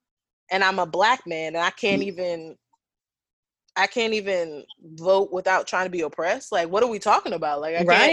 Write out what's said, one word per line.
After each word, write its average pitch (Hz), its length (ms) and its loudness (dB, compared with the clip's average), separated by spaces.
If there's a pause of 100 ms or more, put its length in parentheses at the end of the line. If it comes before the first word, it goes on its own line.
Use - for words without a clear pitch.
(520)
and 190 120 2
I'm 190 160 2
a 175 60 2
Black 190 420 2
man 160 280 -6
and 170 80 0
I 185 80 2
can't 196 320 0
even, 170 520 -8 (1200)
I 190 120 0
can't 226 260 -2
even 175 500 -4 (320)
vote 190 380 2
without 185 340 0
trying 185 180 -2
to 185 60 -6
be 175 100 -4
oppressed. 165 500 -4
Like, 170 180 0
what 208 140 2
are 247 60 0
we 214 100 -6
talking 214 340 2
about? 151 280 -4
Like, 160 140 -4
I 170 80 0
can't, - 20 0 (280)